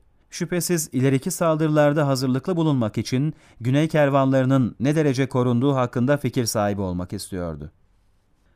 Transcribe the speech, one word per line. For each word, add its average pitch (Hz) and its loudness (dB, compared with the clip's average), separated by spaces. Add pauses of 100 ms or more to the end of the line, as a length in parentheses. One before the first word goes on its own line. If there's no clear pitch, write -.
(300)
Şüphesiz 175 -4
ileriki 135 0
saldırılarda 151 2
hazırlıklı 135 -2
bulunmak 135 0
için 135 -2 (260)
güney 139 2
kervanlarının 135 2
ne 143 0
derece 139 0
korunduğu 127 2
hakkında 127 0
fikir 127 -2
sahibi 104 -2
olmak 90 -6
istiyordu. 85 -10 (840)